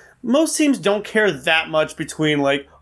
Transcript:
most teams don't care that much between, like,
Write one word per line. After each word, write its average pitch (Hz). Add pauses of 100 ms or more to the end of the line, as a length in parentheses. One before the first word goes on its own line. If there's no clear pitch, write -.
(220)
most 302
teams 285
don't 202
care 214
that 160
much 156
between, 151
like, 139 (140)